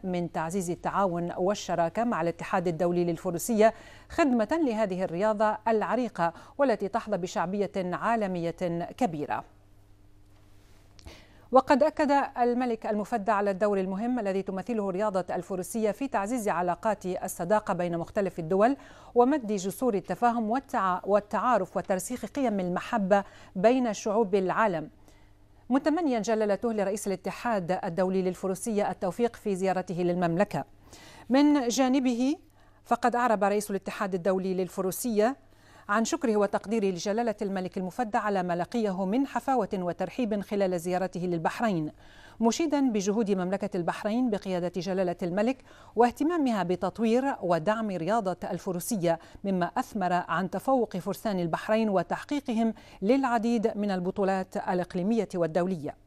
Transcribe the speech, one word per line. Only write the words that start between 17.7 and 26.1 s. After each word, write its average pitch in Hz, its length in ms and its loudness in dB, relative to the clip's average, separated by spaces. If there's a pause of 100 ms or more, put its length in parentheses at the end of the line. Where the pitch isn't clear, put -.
بين 175 240 -2
مختلف 185 400 -2
الدول 190 380 4 (380)
ومد 247 320 4
جسور 202 480 -2
التفاهم 220 560 0
والتع-، 208 540 0
والتعارف 202 720 2
وترسيخ 196 480 -4
قيم 220 360 -2
المحبة 196 640 0 (320)
بين 233 360 4
شعوب 208 420 0
العالم، 185 560 0 (800)
متمنيا 285 480 2